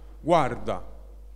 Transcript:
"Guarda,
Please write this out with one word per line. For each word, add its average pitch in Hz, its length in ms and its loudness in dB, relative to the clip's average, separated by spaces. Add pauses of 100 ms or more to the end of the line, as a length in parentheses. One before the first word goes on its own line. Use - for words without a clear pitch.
(200)
"Guarda, 120 720 2 (440)